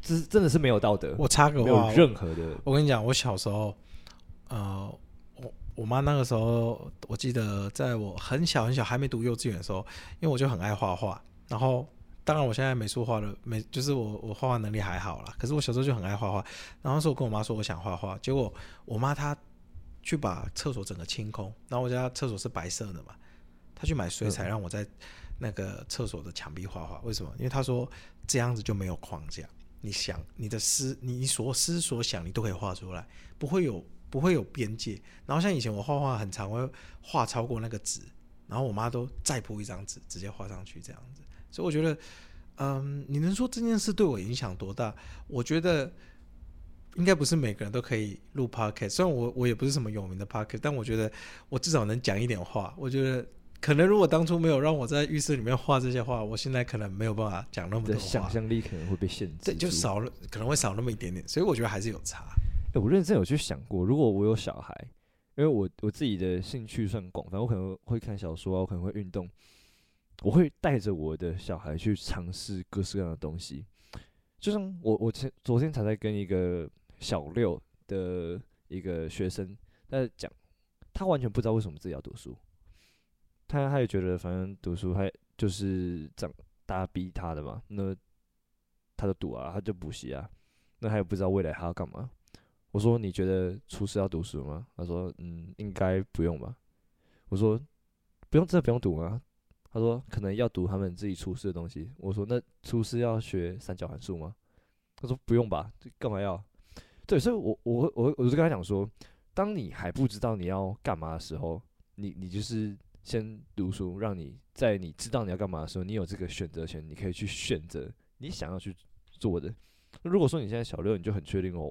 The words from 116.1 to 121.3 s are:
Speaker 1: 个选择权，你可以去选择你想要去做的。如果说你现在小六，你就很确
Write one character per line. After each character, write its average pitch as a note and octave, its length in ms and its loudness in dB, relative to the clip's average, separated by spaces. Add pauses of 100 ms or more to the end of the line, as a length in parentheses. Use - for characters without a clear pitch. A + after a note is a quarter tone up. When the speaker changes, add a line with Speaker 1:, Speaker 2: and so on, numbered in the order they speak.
Speaker 1:
个 F#2 100 -6
选 E2+ 220 -6
择 E2 180 -8
权， D#2+ 220 -10
你 D2+ 80 -16
可 G2+ 140 -6
以 - 20 -2
去 G2+ 160 -6
选 - 400 -2
择 C#2+ 240 -8 (280)
你 C3+ 100 -10
想 E2 200 -8
要 F#2 80 -6
去 F#2 160 -10 (360)
做 F2 320 0
的。 F2+ 120 -6 (500)
如 F3 140 4
果 E3+ 80 8
说 D3+ 140 2
你 A2+ 80 -4
现 A2 100 -2
在 A#2 60 -2
小 - 140 -8
六， G2 180 2
你 F2 80 -4
就 G#2 80 0
很 G2+ 100 -2
确 F#2 200 -2